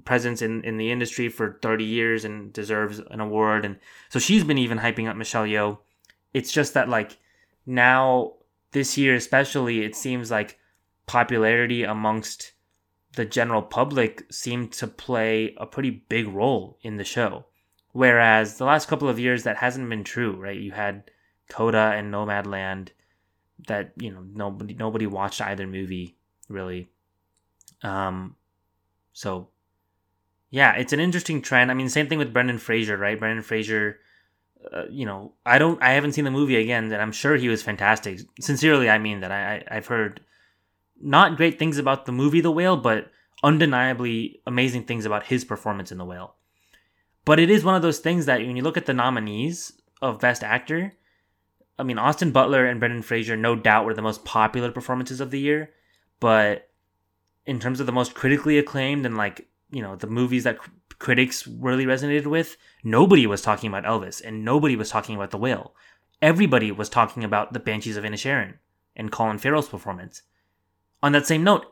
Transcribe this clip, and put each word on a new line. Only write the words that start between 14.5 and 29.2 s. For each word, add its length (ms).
to 160
play 680
a 80
pretty 240
big 380
role 540
in 140
the 80
show. 420
Whereas 640
the 60
last 240
couple 220
of 100
years, 240
that 140
hasn't 320
been 160
true, 320
right? 200
You 140
had 400
coda 440
and 200
Nomadland 760
that, 300
you 140
know, 120
nobody, 400
nobody 340
watched 340
either 260
movie, 480
really. 420
Um, 540
so, 380